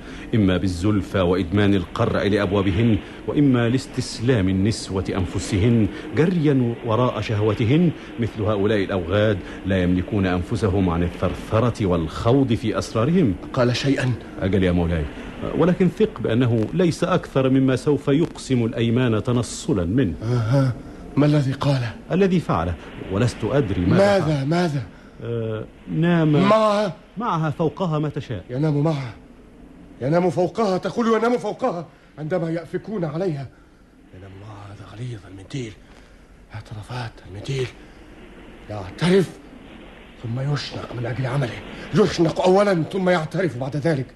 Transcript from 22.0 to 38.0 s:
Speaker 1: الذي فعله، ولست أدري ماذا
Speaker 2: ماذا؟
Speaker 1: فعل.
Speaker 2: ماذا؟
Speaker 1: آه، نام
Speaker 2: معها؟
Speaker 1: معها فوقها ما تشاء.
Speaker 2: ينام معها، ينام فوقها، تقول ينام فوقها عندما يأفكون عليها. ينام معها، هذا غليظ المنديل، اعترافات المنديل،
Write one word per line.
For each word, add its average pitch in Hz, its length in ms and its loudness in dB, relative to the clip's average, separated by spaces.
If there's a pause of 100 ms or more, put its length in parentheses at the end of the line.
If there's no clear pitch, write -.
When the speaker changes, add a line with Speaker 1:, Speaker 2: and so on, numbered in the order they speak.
Speaker 1:
الذي 180 280 2
فعله، 87 340 -2 (380)
ولست 110 320 0
أدري 101 380 0
ماذا 95 160 4
Speaker 2:
ماذا؟ 190 380 4
Speaker 1:
فعل. 135 120 0
Speaker 2:
ماذا؟ 160 360 0 (400)
Speaker 1:
آه، 113 400 -4 (320)
نام 160 360 4
Speaker 2:
معها؟ 208 600 4 (240)
Speaker 1:
معها 170 320 -2
فوقها 156 500 -2
ما 151 100 -2
تشاء. 120 400 -8
Speaker 2:
ينام 143 340 0
معها، 139 300 -2 (880)
ينام 175 280 2
فوقها، 180 480 0
تقول 202 300 -2
ينام 226 300 2
فوقها 254 500 -4 (320)
عندما 165 300 -2
يأفكون 170 560 -6
عليها. 151 420 -4 (720)
ينام 95 140 -18 (100)
معها، 104 320 -16
هذا - 200 -18
غليظ 117 260 -10 (120)
المنديل، 107 400 -10 (840)
اعترافات 113 560 -10 (180)
المنديل، 123 380 -6 (1000)